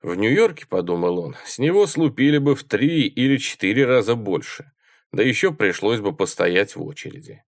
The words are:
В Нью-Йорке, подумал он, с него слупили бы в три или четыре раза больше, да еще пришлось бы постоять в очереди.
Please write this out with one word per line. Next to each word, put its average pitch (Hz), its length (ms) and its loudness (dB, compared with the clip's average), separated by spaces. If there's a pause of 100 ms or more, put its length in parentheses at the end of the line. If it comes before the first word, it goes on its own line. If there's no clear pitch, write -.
В 85 100 -6
Нью-Йорке, 147 540 0
подумал 87 500 -2
он, 82 260 -8
с - 140 -12
него 180 300 2
слупили 147 500 2
бы 143 180 2
в - 80 -12
три 139 440 0
или 131 300 0
четыре 110 460 0
раза 120 300 2
больше, - 580 -6 (400)
да 101 120 0
еще 127 280 2
пришлось 107 500 0
бы 98 140 -2
постоять 90 600 0
в 82 80 -10
очереди. - 640 -16